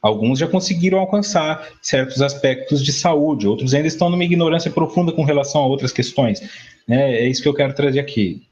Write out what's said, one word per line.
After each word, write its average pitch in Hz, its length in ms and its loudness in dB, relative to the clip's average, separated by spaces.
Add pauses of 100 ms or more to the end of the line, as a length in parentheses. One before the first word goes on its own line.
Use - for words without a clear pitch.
Alguns 110 380 0
já 165 80 0
conseguiram 185 500 0
alcançar 185 720 -2 (140)
certos 131 360 -2
aspectos 139 640 0
de 139 80 0
saúde, 147 560 0
outros 127 280 0
ainda 151 120 2
estão 165 220 0
numa 175 140 0
ignorância 170 480 0
profunda 165 400 0
com 160 120 0
relação 143 380 2
a 135 60 2
outras 131 240 -2
questões, 123 500 0 (460)
né? 131 260 2
É 117 140 2
isso 131 160 -2
que - 40 2
eu 147 60 2
quero 139 220 0
trazer 143 240 0
aqui. 107 420 -2 (100)